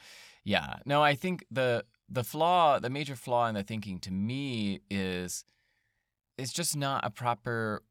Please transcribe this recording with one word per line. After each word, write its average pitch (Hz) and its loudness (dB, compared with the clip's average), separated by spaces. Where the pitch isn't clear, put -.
Yeah. 87 0
No, 143 4
I 147 6
think 180 -4
the, 127 2
the 123 -2
flaw, 160 4
the 123 -2
major 139 -6
flaw 120 0
in 110 -2
the 101 -2
thinking 101 -6
to 98 -10
me 110 -2
is 92 -4
it's 127 -8
just 165 -2
not 139 0
a 107 -2
proper 117 -2